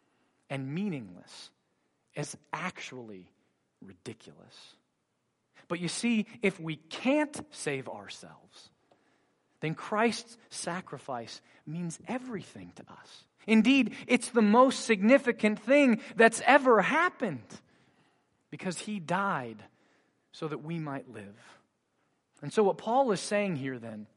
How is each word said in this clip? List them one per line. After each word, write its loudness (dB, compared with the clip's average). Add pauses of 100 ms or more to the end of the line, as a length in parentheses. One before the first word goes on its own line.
(500)
and -6
meaningless, -10 (640)
it's -8 (160)
actually -12 (480)
ridiculous. -20 (880)
But -8
you -4
see, 0 (160)
if 0
we -6
can't -2 (100)
save -6
ourselves, -18 (920)
then -6
Christ's -2 (140)
sacrifice -10 (260)
means -8
everything -10
to -20
us. -20 (220)
Indeed, 6 (120)
it's 2
the 2
most 6
significant 4
thing 6 (140)
that's 6
ever 6
happened, -2 (1120)
because -8
he -8
died -4 (720)
so -8
that -8
we -6
might -10
live. -18 (840)
And -10
so 4
what 2
Paul 0
is -2
saying -2
here -8
then -14 (100)